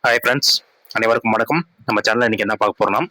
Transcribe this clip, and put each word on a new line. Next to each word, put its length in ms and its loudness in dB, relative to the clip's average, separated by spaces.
ஹாய் 160 2
ஃப்ரெண்ட்ஸ், 320 0
அனைவருக்கும் 380 0
வணக்கம். 240 0
நம்ம 180 -2
சேனல்ல 220 2
இன்னைக்கு 180 -2
என்ன 160 -2
பார்க்க 180 0
போறோம்னா 320 0